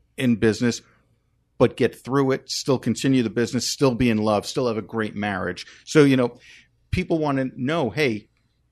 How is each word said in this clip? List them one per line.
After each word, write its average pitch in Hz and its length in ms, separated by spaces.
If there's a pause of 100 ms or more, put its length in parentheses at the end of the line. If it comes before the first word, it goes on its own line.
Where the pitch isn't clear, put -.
(180)
in 123 180
business, 113 460 (760)
but 120 200
get 113 260
through 131 280
it, - 200
still - 260
continue 123 460
the 110 60
business, 117 420
still 135 240
be 120 140
in 110 80
love, 107 280
still 131 220
have 110 100
a 110 40
great 107 340
marriage. 92 500 (200)
So, 156 180
you 135 140
know, 123 200 (540)
people 175 280
want 143 180
to 131 180
know, 135 360
hey, 117 360 (440)